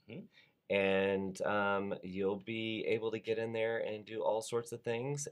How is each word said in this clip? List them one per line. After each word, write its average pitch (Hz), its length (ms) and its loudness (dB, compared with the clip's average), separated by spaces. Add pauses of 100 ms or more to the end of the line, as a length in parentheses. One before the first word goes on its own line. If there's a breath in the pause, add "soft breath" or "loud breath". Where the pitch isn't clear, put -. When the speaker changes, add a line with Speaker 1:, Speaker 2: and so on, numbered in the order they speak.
Speaker 1:
Mm-hmm. 143 120 -10 (520 soft breath)
Speaker 2:
And, 98 680 4
um, 101 640 2
you'll 95 420 0
be 113 420 -2
able 110 240 2
to 113 80 0
get 110 200 0
in 113 120 -2
there 113 280 0
and 107 260 -4
do 107 160 -6
all 110 200 2
sorts 117 300 -2
of 117 120 -8
things, 135 480 -2